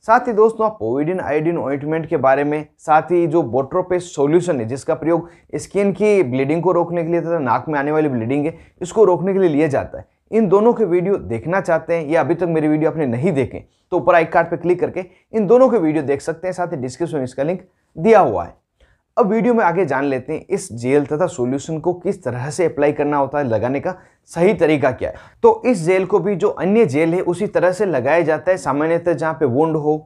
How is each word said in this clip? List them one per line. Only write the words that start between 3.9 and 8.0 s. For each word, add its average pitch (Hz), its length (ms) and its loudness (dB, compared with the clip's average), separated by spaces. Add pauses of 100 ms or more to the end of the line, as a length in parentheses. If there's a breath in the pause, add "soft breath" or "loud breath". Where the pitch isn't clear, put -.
सॉल्यूशन 151 580 0
है 110 60 -4
जिसका 135 280 -4
प्रयोग 165 340 -2 (260 loud breath)
स्किन 190 380 -2
की 208 300 2
ब्लीडिंग 135 400 0
को 180 100 2
रोकने 170 320 0
के 160 60 -4
लिए 170 100 0
तथा 165 180 -4
नाक 123 300 0
में 151 100 -2
आने 143 140 -2
वाली 156 160 2